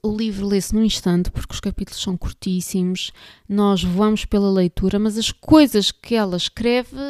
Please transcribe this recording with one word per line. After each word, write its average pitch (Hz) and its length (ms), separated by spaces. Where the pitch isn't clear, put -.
O 208 140
livro 208 300
lê-se 202 280
num 220 80
instante, 180 480
porque - 220
os - 80
capítulos - 400
são 185 160
curtíssimos, 185 960
nós 202 380
voamos 208 400
pela 202 260
leitura, 185 480
mas 214 200
as 226 120
coisas 269 640
que - 220
ela 190 240
escreve 240 580